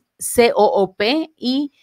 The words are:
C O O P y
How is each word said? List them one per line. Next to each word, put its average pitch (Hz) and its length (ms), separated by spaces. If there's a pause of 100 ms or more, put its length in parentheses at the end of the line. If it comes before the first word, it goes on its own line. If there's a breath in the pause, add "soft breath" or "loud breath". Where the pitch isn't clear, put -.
(180)
C - 380
O 208 100
O 190 300
P 302 400
y 269 480